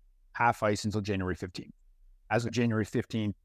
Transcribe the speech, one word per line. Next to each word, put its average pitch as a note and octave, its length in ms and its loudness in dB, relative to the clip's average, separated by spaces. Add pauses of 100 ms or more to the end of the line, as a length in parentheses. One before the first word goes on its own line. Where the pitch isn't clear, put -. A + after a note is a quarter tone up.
(340)
half A#2 300 2
ice G#2 220 2
until G#2+ 160 0
January F#2+ 340 -2
fifteenth. - 380 -10 (560)
As A#2 160 2
of A2+ 60 -4
January A2 340 2
fifteenth, A2 600 -2